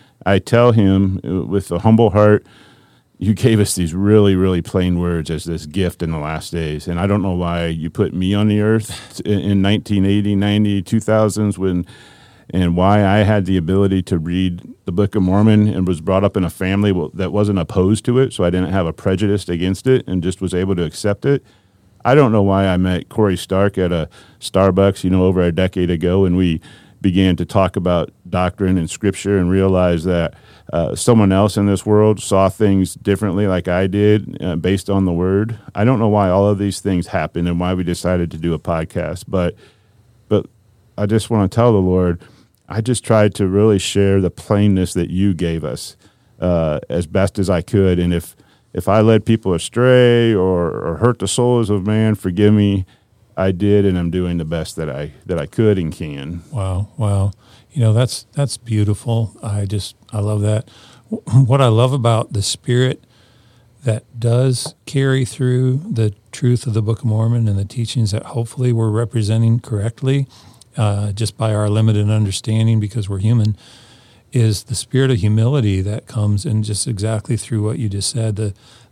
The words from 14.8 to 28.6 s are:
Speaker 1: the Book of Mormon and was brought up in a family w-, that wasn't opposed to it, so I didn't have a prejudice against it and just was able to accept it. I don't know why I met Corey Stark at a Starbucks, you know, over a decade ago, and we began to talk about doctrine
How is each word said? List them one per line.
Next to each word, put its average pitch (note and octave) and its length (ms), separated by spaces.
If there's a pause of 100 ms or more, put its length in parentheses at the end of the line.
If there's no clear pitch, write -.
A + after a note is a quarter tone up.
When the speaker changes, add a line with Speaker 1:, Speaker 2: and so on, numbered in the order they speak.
Speaker 1:
the F#2 60
Book G2 220
of G#2 80
Mormon G#2 460
and F2+ 180
was F2 140
brought F#2+ 240
up G2 140
in F#2 60
a E2 60
family G2 400
w-, F2+ 240
that F#2 180
wasn't G2+ 260
opposed F#2 480
to B2 120
it, C3 140
so - 120
I F2 60
didn't F2+ 220
have F#2+ 140
a D#2+ 80
prejudice G2 540
against F#2 380
it C3 220
and F2 140
just F2+ 180
was F#2 140
able F#2 220
to F2 80
accept G#2 420
it. C#3 180 (640)
I B2 80
don't C#3 180
know G#2+ 100
why G2 240
I F#2 120
met F#2 320
Corey G2+ 260
Stark G2 420
at F2+ 140
a D#2+ 160 (320)
Starbucks, F#2+ 640
you F#2 60
know, F#2 140
over F#2 180
a F2 100
decade F2+ 380
ago, F2+ 360
and F2+ 100
we F2 240 (400)
began F#2+ 360
to F2 100
talk F#2+ 300
about F2 340 (180)
doctrine F2+ 500